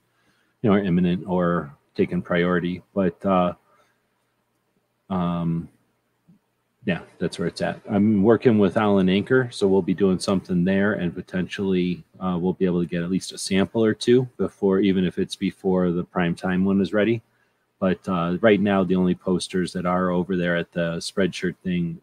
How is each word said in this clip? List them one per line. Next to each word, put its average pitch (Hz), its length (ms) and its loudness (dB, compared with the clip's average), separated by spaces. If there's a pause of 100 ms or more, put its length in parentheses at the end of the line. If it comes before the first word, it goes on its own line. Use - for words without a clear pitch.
(640)
you 110 80 4
know, - 20 6
are 101 60 4
imminent 90 480 0
or 87 440 -2 (240)
taking 90 280 -2
priority. 87 580 0 (140)
But, 95 280 -2
uh, 90 300 2 (1600)
um, 85 580 -2 (1160)
yeah, 87 160 -4 (180)
that's 87 180 -4
where 85 100 -2
it's 90 140 -6
at. 85 260 -4
I'm 104 360 2
working 113 340 6
with 101 200 2
Alan 101 320 4
Anker, 123 420 2
so 101 160 -2
we'll 95 160 4
be 90 100 0
doing 92 240 2
something 90 480 -2
there, 98 280 2
and 87 200 -4
potentially, 90 920 -4 (160)
uh, 90 220 -4
we'll 92 120 0
be 95 120 -2
able 90 160 0
to 82 80 -4
get 87 140 -4
at 90 80 -6
least 92 200 -4
a - 60 -14
sample 98 480 0
or 110 80 2
two 123 340 2 (100)
before, 98 420 0
even 95 260 2
if 85 140 -4
it's - 160 -4
before 92 560 -2
the 87 120 -2
prime 85 300 -2
time 92 320 -2
one 98 160 2
is 87 120 -2
ready. 110 280 0 (560)
But, 92 300 -2
uh, 87 320 -2
right 104 220 4
now, 98 240 2
the 90 100 0
only 92 200 2
posters 90 580 -4
that 87 120 -6
are 90 240 0
over 90 280 -2
there 87 180 0
at 85 160 -6
the 85 260 -4
Spreadshirt 90 600 -4
thing 87 460 -4